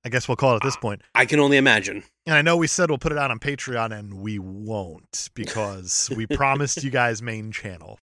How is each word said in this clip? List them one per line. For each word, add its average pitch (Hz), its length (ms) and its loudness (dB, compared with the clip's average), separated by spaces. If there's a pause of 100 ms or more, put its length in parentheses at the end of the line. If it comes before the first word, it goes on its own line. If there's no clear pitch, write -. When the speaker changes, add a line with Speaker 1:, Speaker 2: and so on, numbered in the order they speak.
Speaker 1:
I 120 40 -6
guess 123 200 0
we'll 123 80 0
call 131 160 4
it 110 40 4
at 104 60 -2
this 135 140 -2
point. 104 240 -6 (140)
Speaker 2:
I 127 100 6
can 147 140 4
only 143 180 6
imagine. 104 460 4 (240)
Speaker 1:
And 156 80 2
I 147 80 6
know 170 120 4
we 165 120 2
said 175 220 0
we'll 139 100 0
put 165 120 -2
it 147 60 -2
out 139 140 -2
on 110 80 -4
Patreon, 120 580 -4
and 101 240 -12
we 107 160 -4
won't, 95 960 -8
because 98 840 -4
we 110 120 -4
Speaker 2:
<laughs> - 0 -
Speaker 1:
promised 143 560 0
you 135 80 -4
guys 120 320 0
main 110 280 -8
channel. 90 460 -12 (100)